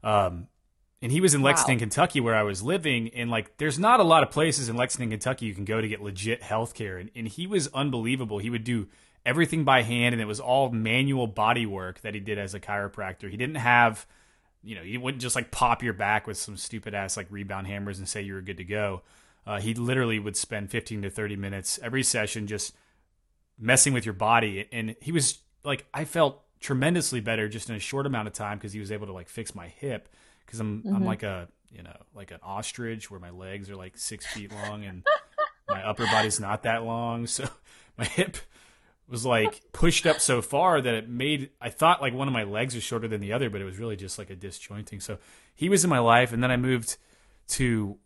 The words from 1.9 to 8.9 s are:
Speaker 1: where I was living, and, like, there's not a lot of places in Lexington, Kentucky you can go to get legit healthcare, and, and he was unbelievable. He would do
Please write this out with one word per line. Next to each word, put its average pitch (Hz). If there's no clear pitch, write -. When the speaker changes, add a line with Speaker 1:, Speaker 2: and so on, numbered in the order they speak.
Speaker 1:
where 117
I 107
was 101
living, 139
and, 120
like, 113
there's 147
not 220
a 196
lot 160
of -
places 147
in 113
Lexington, 123
Kentucky 117
you 104
can 98
go 110
to 110
get 104
legit 104
healthcare, 107
and, 98
and 113
he 165
was 180
unbelievable. 123
He 110
would 117
do 117